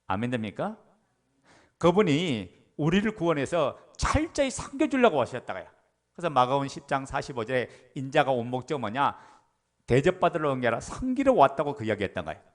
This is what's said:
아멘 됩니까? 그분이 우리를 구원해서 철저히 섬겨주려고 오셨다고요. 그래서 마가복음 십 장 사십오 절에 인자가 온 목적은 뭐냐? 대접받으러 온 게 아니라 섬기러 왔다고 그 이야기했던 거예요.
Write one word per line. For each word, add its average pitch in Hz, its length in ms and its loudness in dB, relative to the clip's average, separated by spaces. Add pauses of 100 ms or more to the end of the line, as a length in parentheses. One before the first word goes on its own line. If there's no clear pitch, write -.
아멘 110 240 -4
됩니까? 127 460 -6 (1000)
그분이 165 1000 0
우리를 190 340 2
구원해서 156 680 0 (180)
철저히 294 520 0
섬겨주려고 247 720 2
오셨다고요. 104 460 -4 (480)
그래서 170 180 -4
마가복음 135 360 2
십 - 200 -14
장 135 180 -2
사십오 135 400 -6
절에 123 240 -2 (240)
인자가 135 380 0
온 120 180 -2
목적은 127 320 -6
뭐냐? 117 340 -2 (680)
대접받으러 156 640 2
온 127 100 -2
게 123 60 2
아니라 110 120 0
섬기러 254 540 0
왔다고 143 420 4
그 113 100 -8
이야기했던 101 400 -2
거예요. 78 160 -10 (140)